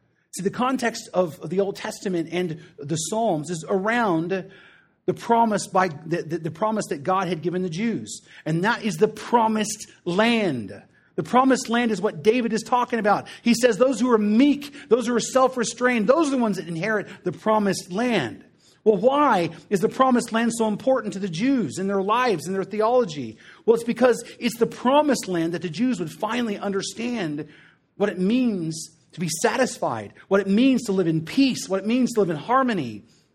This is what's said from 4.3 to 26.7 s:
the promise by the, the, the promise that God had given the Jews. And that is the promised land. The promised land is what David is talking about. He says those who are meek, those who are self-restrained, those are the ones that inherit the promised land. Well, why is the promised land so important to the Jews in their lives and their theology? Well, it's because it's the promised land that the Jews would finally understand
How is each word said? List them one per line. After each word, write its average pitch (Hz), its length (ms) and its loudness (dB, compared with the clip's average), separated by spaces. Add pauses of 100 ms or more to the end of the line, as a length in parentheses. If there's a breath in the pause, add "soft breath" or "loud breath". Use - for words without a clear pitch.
the 175 80 0
promise 226 520 2
by 185 220 2
the, 156 340 -6
the, 165 160 -6
the 160 120 -6
promise 214 380 -2
that 147 160 -6
God 185 240 0
had 170 120 -4
given 175 220 -4
the 185 80 -4
Jews. 170 520 -6 (220 loud breath)
And 165 200 0
that 220 180 0
is 196 140 -4
the 208 120 2
promised 220 800 -2 (160 loud breath)
land. 170 800 0 (320 soft breath)
The 175 80 -4
promised 254 480 2
land 233 220 2
is 175 100 -4
what 175 200 -2
David 226 300 2
is 220 100 0
talking 240 360 0
about. 196 300 0 (120)
He 240 140 4
says 233 240 4
those 254 200 4
who 254 140 2
are 226 60 6
meek, 220 560 2 (140 loud breath)
those 226 180 2
who 240 80 0
are 220 60 2
self-restrained, 247 840 0
those 302 220 4
are 269 40 -2
the 269 60 0
ones 220 180 0
that 160 120 -10
inherit 185 380 -4 (180 loud breath)
the 175 80 -4
promised 202 600 0
land. 185 520 -2 (400 soft breath)
Well, 214 120 4
why 233 540 4 (200 loud breath)
is 196 100 2
the 208 80 2
promised 247 440 2
land 226 200 0
so 226 160 0
important 214 460 0
to 196 40 -8
the 196 100 -6
Jews 180 500 0
in 190 80 -2
their 196 160 0
lives 208 440 0
and 190 80 -4
their 190 100 -2
theology? 196 760 0 (260 loud breath)
Well, 226 100 6
it's 226 100 0
because 240 380 4 (160 loud breath)
it's 226 200 -2
the 233 80 2
promised 262 600 2
land 170 260 -2
that 170 80 -6
the 180 80 -6
Jews 214 280 0
would 160 140 -6
finally 214 460 -4
understand 190 880 -4 (480 loud breath)